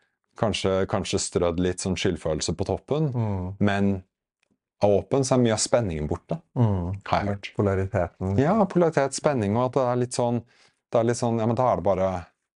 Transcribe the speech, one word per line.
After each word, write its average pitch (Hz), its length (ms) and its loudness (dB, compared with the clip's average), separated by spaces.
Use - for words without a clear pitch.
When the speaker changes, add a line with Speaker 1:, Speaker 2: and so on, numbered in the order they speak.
Speaker 1:
kanskje, 95 480 0
kanskje 95 320 -2
strødd 85 400 0
litt 90 240 -2
sånn 95 160 -2
skyldfølelse 82 560 -2
på 95 120 -4
toppen, 139 480 -2
Speaker 2:
Mm. 98 440 -4
Speaker 1:
men 101 440 0
av 101 80 6
åpen 101 340 2
så 127 120 0
er - 40 4
mye 113 140 2
av 104 80 -2
spenningen 82 480 -2
borte, - 260 -6
Speaker 2:
Mm. 98 480 0
Speaker 1:
har 90 140 0
jeg 104 80 -2
hørt. 101 280 -6
Speaker 2:
Polariteten. 95 840 0
Speaker 1:
Ja, 185 260 4
polaritet, 160 500 2
spenning, 113 420 0
og 127 140 0
at - 20 -6
det 135 140 2
er 123 100 0
litt 123 160 -2
sånn, 120 300 0
det 120 80 2
er 113 40 2
litt 117 120 0
sånn, 117 220 0
ja, 110 80 0
men 113 100 0
da 127 160 2
er 95 40 2
det 87 80 -4
bare, 95 240 2